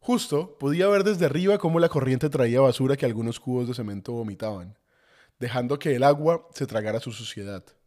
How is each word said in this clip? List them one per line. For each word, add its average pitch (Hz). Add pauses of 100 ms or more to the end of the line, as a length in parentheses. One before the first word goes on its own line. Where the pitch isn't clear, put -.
Justo 185
podía 156
ver 202
desde 185
arriba 180
cómo 170
la 170
corriente 131
traía 127
basura 131
que 139
algunos 113
cubos 123
de 123
cemento 107
vomitaban, 107 (640)
dejando 123
que 139
el 123
agua 151
se 135
tragara 107
su 123
suciedad. 104 (220)